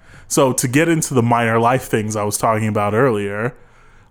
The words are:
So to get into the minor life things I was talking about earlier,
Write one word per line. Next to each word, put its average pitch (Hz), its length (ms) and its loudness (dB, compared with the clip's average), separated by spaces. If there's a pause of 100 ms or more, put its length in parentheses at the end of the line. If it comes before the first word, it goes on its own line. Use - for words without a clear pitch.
(260)
So 135 280 2
to - 140 -2
get 151 200 2
into 160 240 -2
the 127 100 2
minor 117 380 2
life 127 240 2
things 107 320 -4
I 104 80 -2
was 104 140 -4
talking 110 280 0
about 104 280 0
earlier, 110 600 -2 (560)